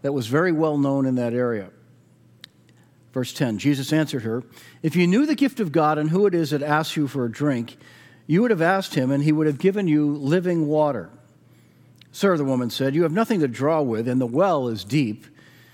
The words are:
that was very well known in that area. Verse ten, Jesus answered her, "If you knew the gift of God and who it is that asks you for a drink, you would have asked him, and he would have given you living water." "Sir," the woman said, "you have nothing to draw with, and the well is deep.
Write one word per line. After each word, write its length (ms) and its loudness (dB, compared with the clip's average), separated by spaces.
that 100 -2
was 160 -2
very 240 2
well 260 2
known 300 2
in 80 0
that 180 -2
area. 360 -2
Verse 200 -4
ten, 240 -2
Jesus 360 0
answered 300 0
her, 200 -4
"If 120 -2
you 120 4
knew 180 4
the 80 0
gift 280 0
of 100 -2
God 260 2
and 120 0
who 180 2
it 80 0
is 160 0
that 100 -2
asks 360 -2
you 100 0
for 180 -4
a 60 -4
drink, 460 -2
you 140 2
would 100 2
have 100 0
asked 320 0
him, 160 0
and 140 0
he 80 2
would 160 2
have 100 -2
given 300 0
you 280 2
living 520 0
water." 420 0
"Sir," 260 2
the 60 0
woman 260 0
said, 240 -2
"you 100 2
have 100 0
nothing 260 0
to 80 2
draw 340 0
with, 260 -2
and 120 0
the 80 0
well 400 0
is 160 -6
deep. 420 -2